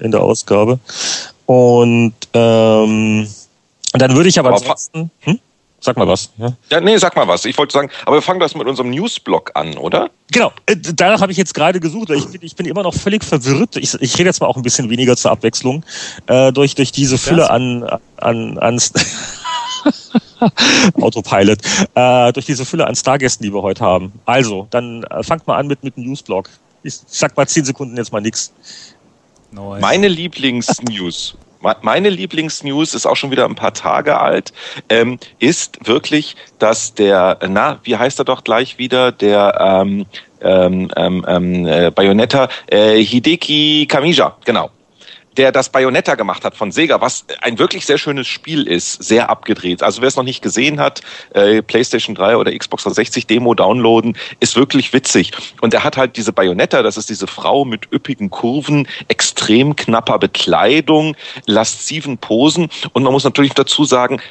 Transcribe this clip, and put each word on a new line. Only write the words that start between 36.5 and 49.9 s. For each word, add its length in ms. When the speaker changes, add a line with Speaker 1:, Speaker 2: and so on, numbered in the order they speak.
Speaker 2:
dass 360
der, 440
na, 340
wie 140
heißt 240
er 40
doch 200
gleich 340
wieder, 340
der, 480
ähm, 460
ähm, 540
ähm, 300
ähm, 400
äh, 240
Bayonetta, 580
äh, 360
Hideki 840
Kamiya, 560
genau, 260
der 140
das 160
Bayonetta 460
gemacht 320
hat 100
von 160
Sega, 300
was 240
ein 160
wirklich 260
sehr 140
schönes 280
Spiel 400
ist, 360
sehr 260
abgedreht. 540
Also 180